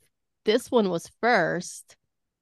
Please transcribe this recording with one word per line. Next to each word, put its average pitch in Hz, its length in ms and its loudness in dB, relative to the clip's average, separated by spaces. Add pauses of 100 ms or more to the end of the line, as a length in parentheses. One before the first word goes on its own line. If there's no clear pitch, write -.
(440)
this 220 260 0
one 214 200 2
was 170 200 -6 (100)
first, 180 760 -2 (460)